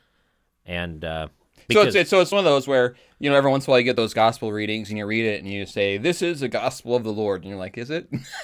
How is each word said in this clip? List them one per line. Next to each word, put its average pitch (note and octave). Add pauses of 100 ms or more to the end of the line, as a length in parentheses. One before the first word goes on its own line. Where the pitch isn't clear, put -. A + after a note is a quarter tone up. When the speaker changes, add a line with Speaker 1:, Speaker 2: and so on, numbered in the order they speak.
(680)
Speaker 1:
And, F2
uh, D#2+
Speaker 2:
So - (280)
it's, -
Speaker 1:
because G#3+
Speaker 2:
it's, F3
so F#3+
it's F3
one G3+
of F#3+
those C#3
where, B2+ (240)
you C#3+
know, C#3
every C#3
once C3+
in C#3
a -
while B2
you A#2+
get B2
those A2+
gospel A2+
readings G#2+
and G#2+
you G#2
read A2
it G#2
and G2
you G2+
say, G2
"This E3+
is E3+
the B2+
gospel A#2+
of A#2
the A2
Lord." G2+
And F#2+
you're G2
like, F#2
"Is A#2+
it?" E3
<laughs> C3+ (240)